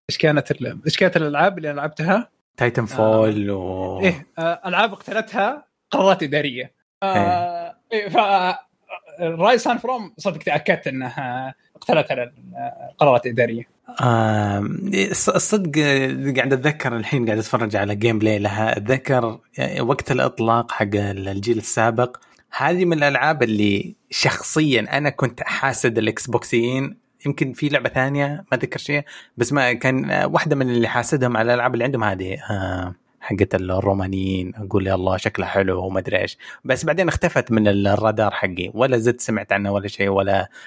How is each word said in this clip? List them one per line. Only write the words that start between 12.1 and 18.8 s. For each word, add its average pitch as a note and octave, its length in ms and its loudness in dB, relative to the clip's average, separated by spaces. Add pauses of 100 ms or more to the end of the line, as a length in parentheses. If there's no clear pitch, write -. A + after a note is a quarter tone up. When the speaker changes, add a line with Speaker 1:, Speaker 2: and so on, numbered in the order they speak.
Speaker 1:
ال-، B2 200 -6 (220)
آه، - 420 -12
قرارات C3 300 4
إدارية. A#2 360 0 (380)
Speaker 2:
آم، G#2+ 920 2
الص-، - 420 0
الصدق، F#3 420 0
آه، C3+ 580 2
قاعد C3 180 2
أتذكر C3 440 0
الحين A#2+ 280 -2
قاعد G#2+ 120 0
أتفرج A2 380 -2
على G2+ 200 0
جيم A2 240 0
بلاي G#2+ 200 2
لها. G#2 380 0
أتذكر، A#2+ 640 0 (200)